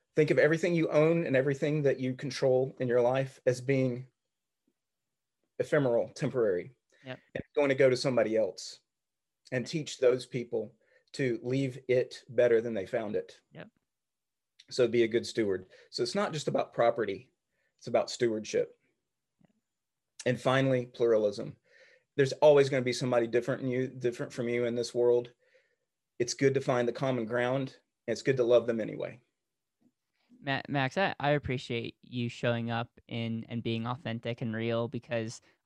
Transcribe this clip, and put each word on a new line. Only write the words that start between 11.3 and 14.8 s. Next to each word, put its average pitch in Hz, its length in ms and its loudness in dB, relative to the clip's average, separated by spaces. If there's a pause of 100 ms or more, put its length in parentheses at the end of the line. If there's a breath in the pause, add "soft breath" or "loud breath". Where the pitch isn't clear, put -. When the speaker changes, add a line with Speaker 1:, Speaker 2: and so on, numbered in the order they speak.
Speaker 1:
leave 131 440 -2
it - 400 0
better 117 320 4
than 117 140 -4
they 95 140 -4
found 107 280 -4
it. - 240 -6 (140)
Speaker 2:
Yep. - 160 -18 (1000)
Speaker 1:
So 123 180 0